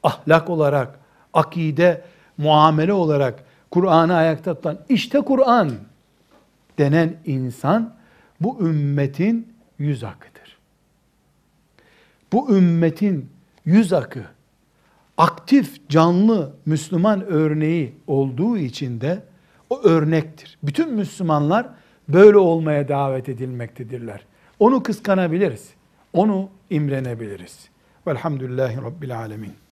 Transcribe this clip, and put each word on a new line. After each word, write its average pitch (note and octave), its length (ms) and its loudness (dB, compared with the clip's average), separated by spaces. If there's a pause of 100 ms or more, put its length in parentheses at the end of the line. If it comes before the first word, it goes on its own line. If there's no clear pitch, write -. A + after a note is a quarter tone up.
ahlak D#3+ 480 2
olarak, C#3+ 480 -2 (340)
akide, D#3+ 720 0 (340)
muamele D#3 540 4
olarak D3 520 -2 (260)
Kur'an'ı F3 440 2
ayakta D#3+ 400 0
tutan, E3 240 -8 (100)
"İşte C4+ 320 0
Kur'an." B3 520 2 (1040)
denen D#3 380 2 (100)
insan C3+ 680 -4 (460)
bu A#3+ 200 -4
ümmetin D#3 920 -2 (240)
yüz C#3+ 260 -6
akıdır. - 540 -20 (1700)
Bu B3 240 2
ümmetin E3+ 720 0 (340)
yüz F#3 280 2
akı, A#2+ 320 -4 (920)
aktif, - 680 0
canlı F3 640 2 (140)
Müslüman F3+ 580 -2
örneği D#3 720 -2 (120)
olduğu C#3 500 -2
için B2+ 440 -8
de F3 220 -6 (480)
o - 120 -6
örnektir. D#3+ 800 0
Bütün C4 320 -2
Müslümanlar F3+ 720 -2 (400)
böyle G3+ 300 8
olmaya D#3 500 0
davet C3+ 400 -4
edilmektedirler. A#2+ 960 -12 (340)
Onu B3 240 4
kıskanabiliriz, F#3 880 -2 (420)
onu F#3+ 360 0 (220)
imrenebiliriz. B2 1000 -6 (380)
Velhamdülillahi C3 680 -4
Rabbil B2+ 420 -10
Alemin. G#2+ 600 -14